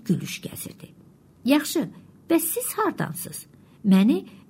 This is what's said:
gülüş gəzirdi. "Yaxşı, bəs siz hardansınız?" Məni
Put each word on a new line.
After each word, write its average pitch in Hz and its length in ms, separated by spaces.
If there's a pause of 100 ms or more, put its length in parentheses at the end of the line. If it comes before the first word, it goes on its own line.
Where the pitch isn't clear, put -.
gülüş - 360
gəzirdi. - 480 (560)
"Yaxşı, 294 440 (420)
bəs 330 140 (100)
siz 494 220
hardansınız?" - 680 (400)
Məni 208 400 (240)